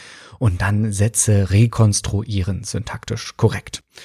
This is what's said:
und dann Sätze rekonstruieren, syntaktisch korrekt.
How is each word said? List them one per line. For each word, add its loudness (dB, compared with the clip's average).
und 0
dann 0
Sätze 2
rekonstruieren, 0
syntaktisch -10
korrekt. -2